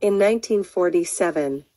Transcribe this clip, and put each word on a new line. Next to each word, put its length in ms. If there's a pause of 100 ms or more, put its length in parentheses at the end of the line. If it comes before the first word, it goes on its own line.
in 140
nineteen 480
forty-seven. 1000 (120)